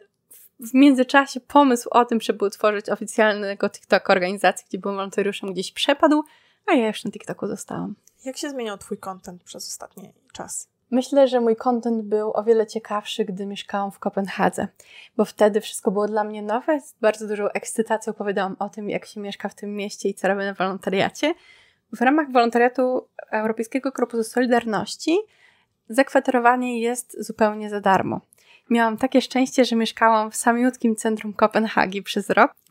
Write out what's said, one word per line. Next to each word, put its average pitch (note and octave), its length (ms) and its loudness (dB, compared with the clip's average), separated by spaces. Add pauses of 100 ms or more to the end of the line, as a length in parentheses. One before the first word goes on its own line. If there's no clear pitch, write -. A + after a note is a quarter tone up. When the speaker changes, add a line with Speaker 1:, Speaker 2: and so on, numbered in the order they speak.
(300)
Speaker 1:
w, - 400 -20
w - 40 -2
międzyczasie C4 680 4
pomysł C4+ 520 2
o A#3+ 120 4
tym, A#3+ 160 -2
żeby G#3 240 -4
utworzyć G#3 440 -2
oficjalnego G#3 840 -2
TikToka - 420 0
organizacji, F#3 560 0
gdzie G3+ 100 -8
byłem G3 180 -6
wolontariuszem, G3 560 -4
gdzieś F#3 200 -8
przepadł, D4+ 520 2 (420)
a F#4+ 80 2
ja A#3 120 4
już G#3+ 180 -6
na G#3+ 60 -6
TikToku - 360 -10
zostałam. G3 480 -8 (300)
Speaker 2:
Jak C4 120 -10
się D4+ 140 -8
zmieniał A3+ 280 -8
twój G3+ 200 -12
content F#3 460 -14
przez - 240 -16
ostatni - 440 -16 (200)
czas? - 360 -12 (220)
Speaker 1:
Myślę, C4 380 4
że B3 120 2
mój A3+ 160 2
content A#3 460 -2
był G#3+ 300 -2
o G#3+ 100 0
wiele A3 240 4
ciekawszy, G#3+ 580 -6
gdy G3 220 -6
mieszkałam G3 460 -6
w - 60 -20
Kopenhadze, G3 680 -2 (480)
bo G#3+ 80 2
wtedy G#3 360 2
wszystko - 300 -4
było G#3 180 0
dla G#3+ 160 -2
mnie G#3+ 180 -8
nowe. B3+ 380 -2
Z - 200 -18
bardzo G#3+ 280 0
dużą G#3 200 -2
ekscytacją A3 600 -4
opowiadałam G3+ 480 -4
o G3+ 100 -6
tym, G#3 220 -10
jak F#3 160 -6
się - 140 -16
mieszka G3+ 280 -10
w - 60 -12
tym G#3 200 -12
mieście G3+ 340 -6
i G3 60 -4
co - 140 -2
robię G3 160 -2
na G3 100 -4
wolontariacie. G3 800 -2 (580)
W - 80 -14
ramach C#4 320 2
wolontariatu B3 760 2 (220)
Europejskiego A3 600 -2
Korpusu A#3 320 -2
Solidarności A#3 960 0 (680)
zakwaterowanie B3 920 2
jest A#3 440 -4
zupełnie G#3+ 460 -2
za G#3 100 -4
darmo. F#3+ 400 2 (500)
Miałam A3+ 260 2
takie C4 240 2
szczęście, B3+ 440 2
że A#3 120 0
mieszkałam A3+ 540 2
w - 60 -14
samiutkim A#3+ 600 2
centrum A3 360 -4
Kopenhagi G#3 680 2
przez - 280 -4
rok, G#3 220 4 (180)